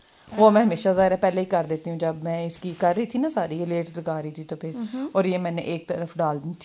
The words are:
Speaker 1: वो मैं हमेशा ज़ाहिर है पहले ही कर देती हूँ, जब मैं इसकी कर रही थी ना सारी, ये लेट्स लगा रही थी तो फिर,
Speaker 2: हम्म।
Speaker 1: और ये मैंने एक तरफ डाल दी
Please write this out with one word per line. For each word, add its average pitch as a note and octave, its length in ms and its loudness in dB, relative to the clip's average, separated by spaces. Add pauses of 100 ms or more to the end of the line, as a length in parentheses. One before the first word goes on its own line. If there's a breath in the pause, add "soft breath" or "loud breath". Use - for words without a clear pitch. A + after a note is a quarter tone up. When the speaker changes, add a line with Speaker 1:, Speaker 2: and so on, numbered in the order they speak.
(360 soft breath)
Speaker 1:
वो G#3+ 160 10
मैं G#3+ 120 6
हमेशा F#3+ 300 2
ज़ाहिर F#3 180 4
है F#3 60 2
पहले F#3 220 2
ही F#3 60 0
कर F3+ 200 0
देती D#3 240 -4
हूँ, E3 100 -6
जब D#3+ 240 -2
मैं E3+ 240 -4
इसकी E3+ 260 -8
कर F3 220 2
रही A3+ 100 0
थी A#3 140 -4
ना D#4 100 0
सारी, E3 300 -2
ये F3 60 -2
लेट्स E3+ 320 -4
लगा D#3+ 220 -4
रही D3+ 120 -8
थी D#3 120 -14
तो D#3 120 -10
फिर, D#3+ 200 -10
Speaker 2:
हम्म। B3 400 -8
Speaker 1:
और F#3+ 120 4
ये F#3 100 0
मैंने F3 240 -4
एक E3 280 -6
तरफ E3+ 280 -6
डाल D#3 200 0
दी D#3 160 -8 (120)